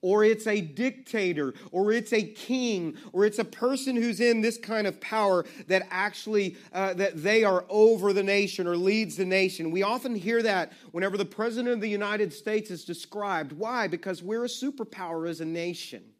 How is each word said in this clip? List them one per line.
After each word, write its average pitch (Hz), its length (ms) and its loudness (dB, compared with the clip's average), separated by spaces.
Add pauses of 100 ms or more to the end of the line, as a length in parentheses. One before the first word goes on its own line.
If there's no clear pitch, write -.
or 202 220 4
it's 220 240 4
a 208 140 2
dictator, 175 920 -2 (200)
or 196 180 2
it's 226 220 0
a 220 100 2
king, 202 720 -2 (160)
or 190 140 4
it's 208 120 0
a 233 60 0
person 262 540 -2
who's 226 240 0
in 233 180 4
this 226 180 0
kind 214 300 -2
of 185 140 -6
power 196 420 2 (240)
that 185 220 2
actually, 202 680 -2 (160)
uh, 190 220 -2
that 180 280 -2
they 214 220 4
are 185 240 4
over 214 460 6
the 196 100 2
nation 196 420 0
or 175 120 0
leads 190 400 2
the 190 80 0
nation. 185 460 0
We 185 120 0
often 240 320 -2
hear 220 260 0
that 190 300 0 (220)
whenever 190 240 -2
the 196 80 -2
president 233 480 -2
of 220 80 -4
the 220 80 -4
United 208 420 -2
States 214 400 -4
is 170 140 -12
described. 175 680 -6
Why? 214 380 -2
Because 170 340 -6
we're 226 220 -4
a - 20 -4
superpower 196 840 -6
as 160 120 -8
a 160 40 -6
nation. 170 760 -8